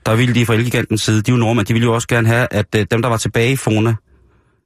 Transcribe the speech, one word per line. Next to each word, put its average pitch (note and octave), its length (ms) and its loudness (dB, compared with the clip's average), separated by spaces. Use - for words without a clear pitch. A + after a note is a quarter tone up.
Der A2+ 100 2
ville A#2+ 200 0
de A#2+ 100 2
fra A#2 80 0
Elgigantens A2+ 480 -2
side, G#2+ 200 2
de A2+ 100 0
er B2 40 4
jo B2 40 2
nordmænd, A2+ 280 0
de A#2+ 60 -2
ville A#2 120 2
jo A#2 80 2
også A#2+ 140 -2
gerne A#2 200 0
have, A#2+ 240 2
at, G#2 140 -2
øh, G#2+ 160 0
dem, A2+ 100 0
der B2+ 80 -2
var A2+ 80 0
tilbage A#2 340 0
i C3+ 40 0
Fona, A2 400 0